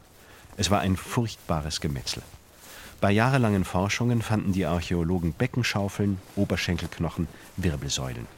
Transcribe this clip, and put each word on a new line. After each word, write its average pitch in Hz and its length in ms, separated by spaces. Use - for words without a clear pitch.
Es 98 160
war 98 80
ein 92 160
furchtbares 82 840
Gemetzel. 69 440
Bei 101 120
jahrelangen 113 500
Forschungen 110 600
fanden 104 300
die 90 140
Archäologen 85 680
Beckenschaufeln, 101 840
Oberschenkelknochen, 87 920
Wirbelsäulen. 67 720